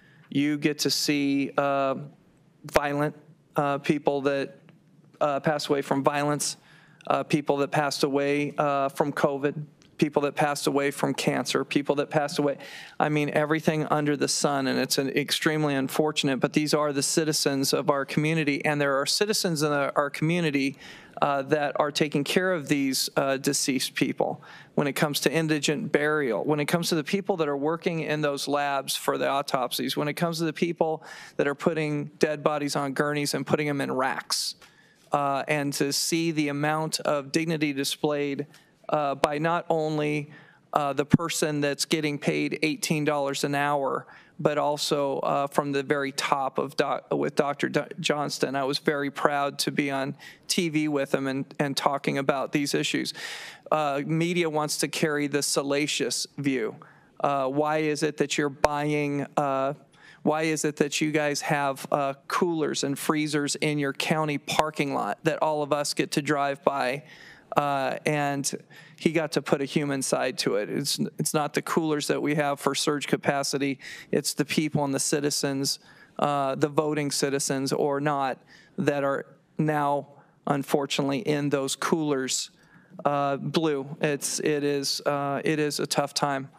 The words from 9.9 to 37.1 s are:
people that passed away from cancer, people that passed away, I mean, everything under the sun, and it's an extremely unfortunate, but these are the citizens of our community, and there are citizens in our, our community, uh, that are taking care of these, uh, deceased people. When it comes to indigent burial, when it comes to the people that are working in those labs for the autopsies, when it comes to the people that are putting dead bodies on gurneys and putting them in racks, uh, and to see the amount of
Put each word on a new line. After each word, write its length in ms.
people 260
that 100
passed 320
away 240
from 240
cancer, 500
people 300
that 160
passed 300
away, 180
I 100
mean, 200
everything 600
under 260
the 100
sun, 380
and 140
it's 180
an 120
extremely 680
unfortunate, 640
but 140
these 200
are 180
the 120
citizens 680
of 200
our 120
community, 640
and 160
there 180
are 60
citizens 560
in 100
our, 240
our 140
community, 640
uh, 220
that 360
are 120
taking 320
care 280
of 160
these, 480
uh, 220
deceased 560
people. 480
When 140
it 60
comes 260
to 120
indigent 600
burial, 520
when 160
it 60
comes 240
to 60
the 80
people 340
that 100
are 80
working 440
in 220
those 260
labs 480
for 240
the 100
autopsies, 640
when 120
it 60
comes 260
to 60
the 80
people 500
that 100
are 60
putting 520
dead 260
bodies 320
on 180
gurneys 420
and 100
putting 220
them 140
in 100
racks, 640
uh, 360
and 260
to 200
see 380
the 160
amount 540
of 300